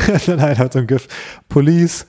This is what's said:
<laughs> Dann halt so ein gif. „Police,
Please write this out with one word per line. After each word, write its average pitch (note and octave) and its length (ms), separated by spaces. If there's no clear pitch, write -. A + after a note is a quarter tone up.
<laughs> G3 260
Dann F3 140
halt B2+ 140
so C3 60
ein B2 80
gif. C3 220
„Police, E3 600